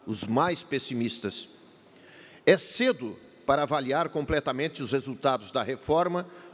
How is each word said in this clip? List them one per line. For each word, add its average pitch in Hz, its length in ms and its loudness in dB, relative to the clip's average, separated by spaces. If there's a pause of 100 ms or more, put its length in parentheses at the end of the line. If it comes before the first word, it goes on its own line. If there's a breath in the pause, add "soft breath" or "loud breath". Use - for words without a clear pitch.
os 104 180 -4
mais 147 380 2
pessimistas. 117 880 -4 (960 loud breath)
É 185 140 8
cedo 139 580 -2 (300)
para 139 160 4
avaliar 143 480 0
completamente 147 720 -2
os 117 100 -4
resultados 131 580 -2
da 127 120 0
reforma 170 680 0 (260 loud breath)